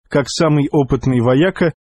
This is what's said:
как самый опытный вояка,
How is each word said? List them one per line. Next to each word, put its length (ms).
как 200
самый 420
опытный 500
вояка, 600